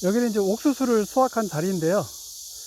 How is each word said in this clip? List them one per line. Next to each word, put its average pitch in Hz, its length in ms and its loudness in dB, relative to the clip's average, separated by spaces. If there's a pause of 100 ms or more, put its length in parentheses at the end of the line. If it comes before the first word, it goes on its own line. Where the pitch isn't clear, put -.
여기는 233 260 2
이제 208 100 -2
옥수수를 226 640 2
수확한 247 420 2
자리인데요. 165 600 0 (580)